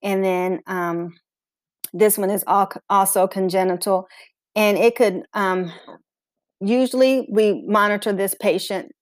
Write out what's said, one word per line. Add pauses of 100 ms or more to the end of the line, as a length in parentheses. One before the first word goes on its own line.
And
then,
um, (760)
this
one
is
al-, (160)
also
congenital. (500)
And
it
could, (120)
um, (880)
usually
we
monitor
this
patient.